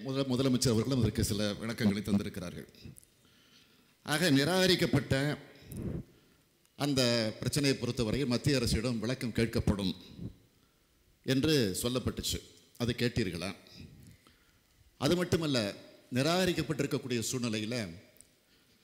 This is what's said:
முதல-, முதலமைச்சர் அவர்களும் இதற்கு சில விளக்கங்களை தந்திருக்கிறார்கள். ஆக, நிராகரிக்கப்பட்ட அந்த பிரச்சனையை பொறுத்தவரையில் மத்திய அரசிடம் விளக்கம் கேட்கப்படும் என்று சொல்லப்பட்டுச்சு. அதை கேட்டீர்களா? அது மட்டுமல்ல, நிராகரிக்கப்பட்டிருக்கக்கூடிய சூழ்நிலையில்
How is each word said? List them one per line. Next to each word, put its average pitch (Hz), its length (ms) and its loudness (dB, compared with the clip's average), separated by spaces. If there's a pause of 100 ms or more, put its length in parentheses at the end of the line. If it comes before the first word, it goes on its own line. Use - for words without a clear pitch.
முதல-, 135 240 -2
முதலமைச்சர் 127 420 4
அவர்களும் 117 300 2
இதற்கு 110 240 2
சில 104 280 0
விளக்கங்களை 104 500 0
தந்திருக்கிறார்கள். 98 640 -4 (1300)
ஆக, 151 280 2
நிராகரிக்கப்பட்ட 147 1080 4 (1400)
அந்த 120 640 2
பிரச்சனையை 139 400 0
பொறுத்தவரையில் 120 500 -2
மத்திய 127 280 2
அரசிடம் 117 420 0
விளக்கம் 117 340 -4
கேட்கப்படும் 107 640 0 (1300)
என்று 131 580 2
சொல்லப்பட்டுச்சு. 120 580 -4 (360)
அதை 120 220 -2
கேட்டீர்களா? 101 560 -2 (1400)
அது 156 200 2
மட்டுமல்ல, 151 580 0 (400)
நிராகரிக்கப்பட்டிருக்கக்கூடிய 143 1040 0
சூழ்நிலையில் 113 680 -4 (960)